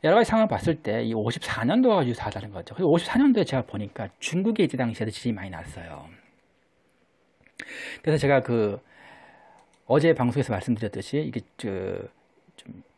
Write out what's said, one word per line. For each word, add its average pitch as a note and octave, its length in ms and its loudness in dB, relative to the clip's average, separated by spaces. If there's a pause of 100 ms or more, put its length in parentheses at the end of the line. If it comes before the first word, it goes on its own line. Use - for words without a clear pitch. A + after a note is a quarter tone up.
여러 D#3+ 140 6
가지 A3+ 120 6
상황 A3 200 4
봤을 D3 340 0
때 A2 200 -2
이 A2+ 120 -2
오십사 A2+ 500 -4
년도와 G#3 420 4
유사하다는 G#2 440 -6
거죠. - 240 -14
그래서 F3+ 140 0
오십사 E3+ 300 4
년도에 B3+ 260 6
제가 B2+ 180 -2
보니까 G#2 460 -8 (100)
중국에 G3 460 0
이때 - 120 -2
당시에도 A2+ 360 -2
지진이 A#2+ 200 -4
많이 F#2+ 160 -8
났어요. D#2+ 600 -14 (1900)
그래서 D#3 180 2
제가 C#3 220 4
그 A2 380 0 (1040)
어제 D3+ 260 4
방송에서 B2 400 2
말씀드렸듯이 G#2+ 680 -2
이게 C3+ 200 -6 (160)
그 F#2+ 540 -6 (460)
좀 - 260 -20 (160)